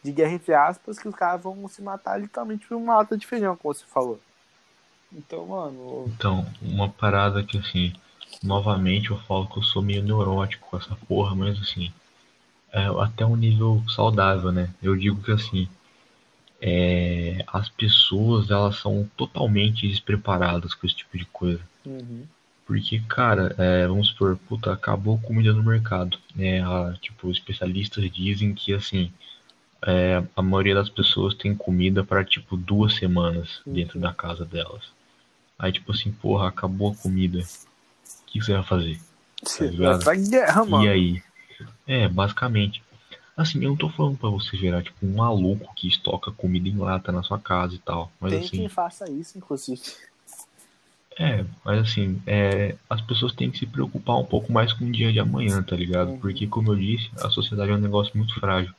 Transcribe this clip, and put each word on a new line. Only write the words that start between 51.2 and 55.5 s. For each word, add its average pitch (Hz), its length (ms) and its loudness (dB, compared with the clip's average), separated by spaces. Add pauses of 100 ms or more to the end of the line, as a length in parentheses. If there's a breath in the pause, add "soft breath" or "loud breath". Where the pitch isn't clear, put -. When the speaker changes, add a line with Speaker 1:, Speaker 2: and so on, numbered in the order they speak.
Speaker 2:
mas 104 160 0
assim, 98 460 0
é, 101 500 2 (140)
as 113 100 -2
pessoas 120 320 0
têm 127 180 -2
que - 80 -10
se - 80 -4
preocupar 123 520 -2
um 123 60 0
pouco 117 280 -2
mais 113 220 4
com 123 100 -4
o 120 80 -2
dia 113 180 2
de 107 80 2
amanhã, 104 440 0